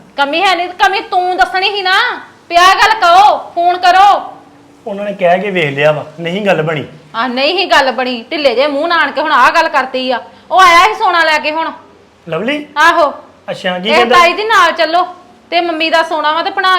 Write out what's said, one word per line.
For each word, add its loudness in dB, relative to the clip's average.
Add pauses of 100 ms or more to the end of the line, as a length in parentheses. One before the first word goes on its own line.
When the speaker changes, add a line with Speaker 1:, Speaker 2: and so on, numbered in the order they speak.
(160)
Speaker 1:
ਕਮੀ -2
ਹੈ 0
ਨਹੀਂ -4
ਤੇ -4
ਕਮੀ 0
ਤੂੰ -2
ਦੱਸਣੀ 0
ਸੀ -6
ਨਾ, 0 (540)
ਵੀ 0
ਆਹ 6
ਗੱਲ 2
ਕਹੋ, 4 (180)
ਫੋਨ 0
ਕਰੋ। 4 (800)
Speaker 2:
ਉਹਨਾਂ -8
ਨੇ -6
ਕਹਿ 2
ਕੇ -4
ਵੇਖ -2
ਲਿਆ 2
ਵਾ, -4 (160)
ਨਹੀਂ -6
ਗੱਲ 0
ਬਣੀ। -4 (300)
Speaker 1:
ਆ -2
ਨਹੀਂ -2
ਹੀ -2
ਗੱਲ 2
ਬਣੀ, -6
ਢਿੱਲੇ 0
ਜੇ 0
ਮੂੰਹ -2
ਨਾਲ 0
ਆਣ 0
ਕੇ -6
ਹੁਣ -2
ਆਹ 4
ਗੱਲ 0
ਕਰਤੀ -4
ਆ। -2 (300)
ਉਹ 2
ਆਇਆ 6
ਸੀ 0
ਸੋਨਾ 0
ਲੈ 0
ਕੇ -4
ਹੁਣ। -4 (560)
Speaker 2:
ਲਵਲੀ? -6 (120)
Speaker 1:
ਆਹੋ। 2 (380)
Speaker 2:
ਅੱਛਾ, -6
ਕੀ -6
Speaker 1:
ਇਹ 0
Speaker 2:
ਕਹਿੰਦਾ? 2
Speaker 1:
ਤਾਈ 4
ਜੀ -4
ਨਾਲ 2
ਚੱਲੋ 0 (440)
ਤੇ 0
ਮੰਮੀ -2
ਦਾ 2
ਸੋਨਾ -2
ਵਾ -4
ਤੇ -4
ਬਣਾ 0